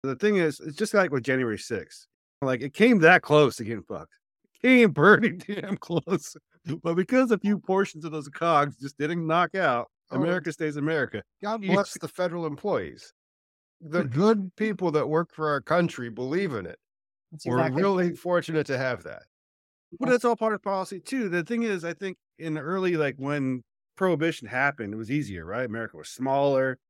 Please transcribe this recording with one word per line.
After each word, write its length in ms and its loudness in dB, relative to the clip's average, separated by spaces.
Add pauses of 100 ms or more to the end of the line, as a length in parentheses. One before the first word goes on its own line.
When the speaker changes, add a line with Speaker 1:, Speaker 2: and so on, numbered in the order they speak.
Speaker 1:
The 140 -4
thing 200 2
is, 240 0
it's 180 -12
just 160 -2
like 180 4
with 120 0
January 340 0
sixth. 480 -10 (360)
Like, 200 -2
it 100 -10
came 280 6
that 200 10
close 360 4
to 80 -8
getting 180 -6
fucked. 360 -12 (260)
It 220 -6
came 280 6
pretty 360 6
<laughs> 160 -12
damn 300 -6
close. 600 -4 (460)
But 120 -2
because 360 2
a 80 4
few 200 0
portions 480 -2
of 60 -10
those 160 -10
cogs 500 0
just 180 -12
didn't 300 -2
knock 280 2
out, 340 0 (240)
Speaker 2:
Oh. 40 -4
Speaker 1:
America 360 0
stays 240 -4
America. 460 -2 (180)
Speaker 2:
God 220 -6
Speaker 1:
You 80 -4
Speaker 2:
bless 260 0
the 120 -10
federal 360 -4
employees. 680 -6 (680)
The 220 -2
Speaker 1:
Hmm. 60 -4
Speaker 2:
good 480 0
people 340 -2
that 180 0
work 240 -2
for 160 -4
our 120 -2
country 500 0
believe 420 -4
in 140 -6
it. 140 -16 (500)
Speaker 3:
That's 160 -14
Speaker 2:
We're 140 2
Speaker 3:
exactly 240 0
Speaker 2:
really 320 0
fortunate 500 -2
to 100 -2
have 280 -4
that. 180 -14 (800)
Speaker 1:
But 80 -2
that's 160 4
all 100 2
part 180 0
of 120 -4
policy 340 -4
too. 300 -4
The 160 0
thing 180 -2
is, 220 -4
I 100 -6
think 220 -10 (240)
in 140 -6
the 60 -4
early, 360 -2
like, 220 0
when 440 -2 (340)
Prohibition 520 0
happened, 460 -2
it 20 -8
was 160 -10
easier, 320 -4
right? 200 -6
America 320 -8
was 120 -16
smaller. 680 0 (120)